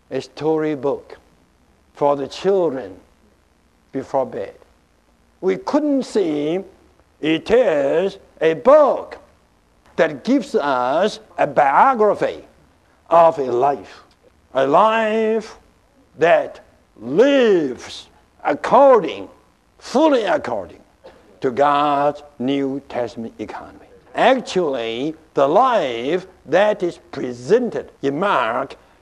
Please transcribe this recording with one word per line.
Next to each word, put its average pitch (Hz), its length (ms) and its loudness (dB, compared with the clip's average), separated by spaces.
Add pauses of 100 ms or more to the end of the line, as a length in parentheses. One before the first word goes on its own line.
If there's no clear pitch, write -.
(100)
a 131 100 -6
storybook 147 1000 -4 (760)
for 143 220 0
the 135 120 -8
children 135 680 -2 (920)
before 135 340 -4
bed. 113 300 -10 (840)
We 185 160 -2
couldn't 285 480 -2
see 160 560 -2 (600)
it 160 300 -2
is 175 680 2 (220)
a 165 140 2
book 262 640 0 (760)
that 156 280 -2
gives 254 300 -2
us 143 680 -2 (180)
a 143 80 2
biography 156 960 2 (680)
of 165 280 6
a 127 140 -2
life, 123 500 -2 (520)
a 135 120 2
life 220 920 0 (600)
that 151 460 2 (320)
lives 175 1120 2 (340)
according, 170 880 2 (500)
fully 277 460 2
according 120 560 -6 (600)
to 135 100 -2
God's 143 720 0 (160)
New 135 500 -4
Testament 117 500 -8
economy. - 480 -14 (280)
Actually, 151 1000 -2 (200)
the 143 120 4
life 165 800 0 (200)
that 202 360 2
is 170 160 -6 (140)
presented 135 800 -2 (100)
in 139 160 -2
Mark 135 580 -2 (260)